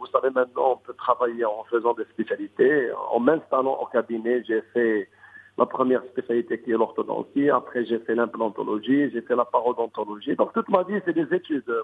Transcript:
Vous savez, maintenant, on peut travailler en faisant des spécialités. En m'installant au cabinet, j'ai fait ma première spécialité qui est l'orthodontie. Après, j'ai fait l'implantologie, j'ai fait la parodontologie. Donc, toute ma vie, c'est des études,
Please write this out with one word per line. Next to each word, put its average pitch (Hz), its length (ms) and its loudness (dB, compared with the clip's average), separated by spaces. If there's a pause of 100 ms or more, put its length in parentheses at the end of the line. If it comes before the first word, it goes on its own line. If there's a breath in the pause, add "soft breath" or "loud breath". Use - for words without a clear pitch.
Vous 123 60 -12
savez, 131 240 2
maintenant, 127 420 2
on 120 60 -2
peut 123 160 -14
travailler 120 500 0
en 110 260 -2
faisant 117 240 2
des 110 120 -8
spécialités. 117 840 0 (220)
En 117 80 4
m'installant 135 600 2
au 120 60 -6
cabinet, 117 560 0
j'ai 110 180 0 (120)
fait 110 360 2 (480 loud breath)
ma 120 80 4
première 127 420 2
spécialité 120 540 -2
qui 117 120 -4
est 113 40 4
l'orthodontie. 113 760 0
Après, 123 340 -2
j'ai 113 160 -4
fait 113 160 -2
l'implantologie, 113 960 -2
j'ai 117 80 -6
fait 117 160 -2
la 120 80 2
parodontologie. 113 920 -4
Donc, - 200 -2
toute 220 160 -2
ma 185 120 4
vie, 196 220 -2
c'est 170 80 0
des 156 200 -2
études, 147 400 -2 (120)